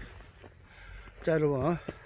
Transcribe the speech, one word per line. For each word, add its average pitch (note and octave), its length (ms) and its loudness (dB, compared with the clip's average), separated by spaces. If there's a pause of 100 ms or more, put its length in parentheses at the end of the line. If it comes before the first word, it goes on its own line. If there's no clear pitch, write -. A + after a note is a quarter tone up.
(1200)
자, E3+ 120 2
여러분. D3+ 440 4 (280)